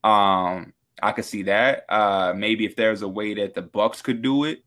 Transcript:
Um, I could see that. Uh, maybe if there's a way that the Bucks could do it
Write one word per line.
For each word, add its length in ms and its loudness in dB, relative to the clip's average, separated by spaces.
Um, 680 2
I 100 2
could 120 -6
see 180 -8
that. 460 2
Uh, 480 2
maybe 280 -2
if 120 -6
there's 260 0
a 60 -6
way 260 -6
that 200 -6
the 80 -8
Bucks 380 -2
could 220 -4
do 220 0
it 220 -6